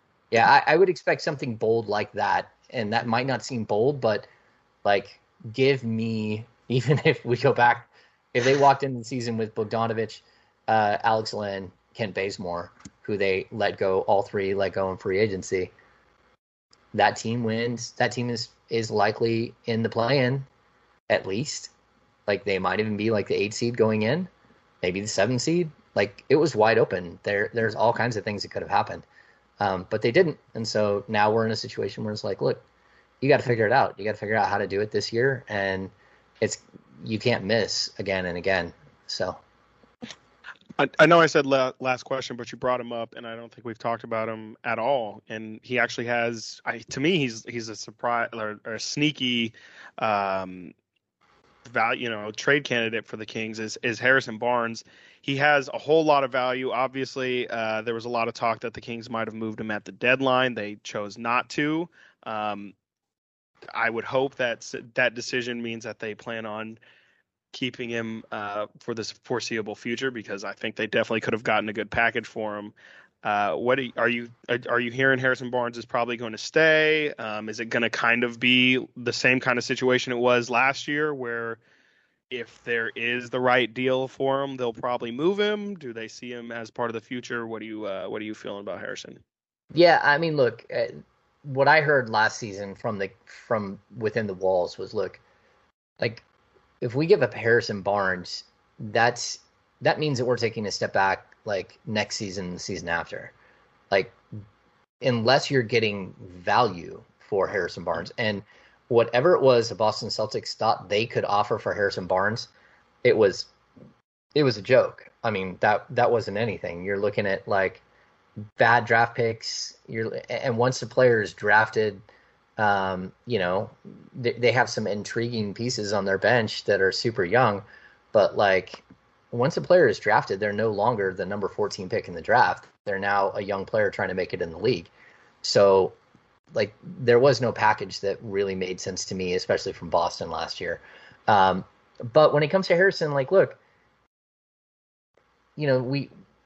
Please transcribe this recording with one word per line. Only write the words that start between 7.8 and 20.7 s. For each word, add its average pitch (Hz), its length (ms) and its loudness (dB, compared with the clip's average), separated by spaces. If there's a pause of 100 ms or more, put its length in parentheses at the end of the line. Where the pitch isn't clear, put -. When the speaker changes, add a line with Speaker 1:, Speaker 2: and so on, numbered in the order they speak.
Speaker 1:
if 120 120 0
they 135 120 6
walked 139 260 6
into 131 160 -4
the 113 60 -10
season 117 320 -4
with 110 180 -4
Bogdanovich, 113 680 -2 (460)
uh, 107 360 4
Alex 110 320 0
Len, 98 360 -6 (240)
Kent 101 200 -6
Bazemore, 92 580 -6 (300)
who 107 140 -4
they 95 360 0
let 101 260 -2
go, 95 240 2
all 101 200 2
three 98 320 -4
let 95 180 0
go 95 180 -2
in 92 60 -6
free 95 220 -2
agency, 95 520 -2 (1200)
that 104 220 4
team 117 280 -4
wins. 117 480 -4
That 120 200 0
team 120 180 -4
is, 117 180 -6 (220)
is 113 200 -2
likely 113 640 0 (120)
in 113 160 -2
the 113 60 -2
play-in, 127 560 0 (680)